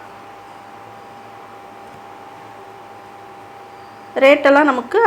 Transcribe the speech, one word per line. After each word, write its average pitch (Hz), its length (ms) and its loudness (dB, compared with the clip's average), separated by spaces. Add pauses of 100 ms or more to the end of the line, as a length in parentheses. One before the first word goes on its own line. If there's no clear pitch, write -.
(4000)
ரேட்டெல்லாம் 285 480 8
நமக்கு 247 360 -4